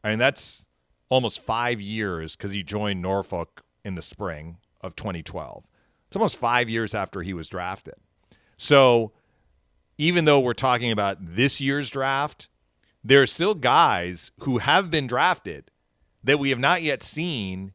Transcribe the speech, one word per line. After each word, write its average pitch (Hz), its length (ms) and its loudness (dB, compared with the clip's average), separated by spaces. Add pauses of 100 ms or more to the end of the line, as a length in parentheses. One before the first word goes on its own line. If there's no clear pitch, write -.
I 107 80 -2
mean, 110 80 -2
that's - 480 -2 (420)
almost 127 320 0
five 120 400 -2
years, 98 540 -6
'cause 101 160 -10
he 101 100 -6
joined 101 400 -4
Norfolk 92 640 -4 (200)
in 95 120 -8
the 82 80 -10
spring 85 540 -10 (220)
of 92 160 -14
twenty 87 280 -8
twelve. 67 420 -12 (420)
It's - 100 -18
almost 208 200 0
five 120 320 -2
years 113 240 -4
after 98 280 -6
he 92 120 -8
was 82 140 -10
drafted. 92 480 -12 (600)
So 123 560 4 (840)
even 170 280 2
though 143 160 8
we're 123 120 2
talking 120 380 0
about 101 300 0
this 98 400 0
year's 139 280 -2
draft, 135 600 -4 (520)
there 135 200 8
are 127 60 6
still 190 280 -2
guys 120 760 2 (100)
who 127 160 -2
have 160 340 2
been 143 160 0
drafted 120 640 -2 (520)
that 143 140 2
we 139 120 0
have 123 100 0
not 165 220 2
yet 147 200 -4
seen 98 720 -6